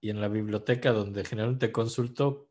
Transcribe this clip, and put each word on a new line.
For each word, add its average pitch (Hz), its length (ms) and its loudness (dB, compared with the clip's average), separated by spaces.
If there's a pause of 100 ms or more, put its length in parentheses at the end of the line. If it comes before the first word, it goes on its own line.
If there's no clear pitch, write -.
y 107 100 -2
en 104 100 -4
la 104 80 0
biblioteca 107 640 2
donde 98 320 -2
generalmente 117 480 0
consulto, 123 760 0